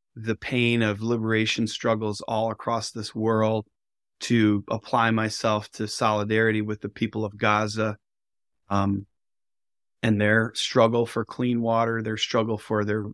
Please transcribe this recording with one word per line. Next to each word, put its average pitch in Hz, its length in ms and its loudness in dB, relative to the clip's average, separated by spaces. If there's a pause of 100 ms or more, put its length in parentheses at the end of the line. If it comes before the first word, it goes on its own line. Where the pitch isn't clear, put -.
(160)
the 110 200 -4
pain 117 480 0
of 104 180 0
liberation 113 640 0
struggles 107 560 -2
all 113 300 -2
across 113 400 -6
this - 240 -12
world, 110 500 0 (540)
to 107 500 4
apply 113 420 0
myself 110 600 -2
to 107 160 -8
solidarity 110 720 2
with 107 200 -6
the 104 80 -8
people 110 340 -4
of 104 140 -8
Gaza, 107 600 0 (720)
um, 98 360 0 (960)
and 110 180 2
their 110 360 4
struggle 117 500 2
for 113 200 -4
clean 123 360 -2
water, 113 400 0
their 110 160 -4
struggle 113 400 0
for 107 280 -2
their, 104 280 -2